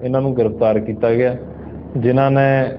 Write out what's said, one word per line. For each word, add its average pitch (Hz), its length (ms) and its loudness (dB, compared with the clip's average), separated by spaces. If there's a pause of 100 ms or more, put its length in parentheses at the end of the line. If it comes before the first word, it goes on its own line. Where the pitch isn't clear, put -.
ਇਹਨਾਂ 127 160 0
ਨੂੰ 135 160 -2
ਗ੍ਰਿਫਤਾਰ 110 420 2
ਕੀਤਾ 113 360 0
ਗਿਆ, 123 220 0 (600)
ਜਿਨ੍ਹਾਂ 131 340 2
ਨੇ 135 380 2 (100)